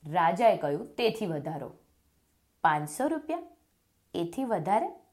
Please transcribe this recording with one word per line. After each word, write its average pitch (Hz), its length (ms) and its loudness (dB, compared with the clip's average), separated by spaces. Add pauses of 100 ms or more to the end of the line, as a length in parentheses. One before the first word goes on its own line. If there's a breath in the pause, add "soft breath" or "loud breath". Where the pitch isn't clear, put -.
રાજાએ 175 500 4
કહ્યું, 147 300 -2
"તેથી 226 400 0
વધારો." 147 460 -6 (880)
"પાંચસો 156 460 0
રૂપિયા? 320 300 -4 (760)
એથી 170 300 -4
વધારે? 214 460 0 (220)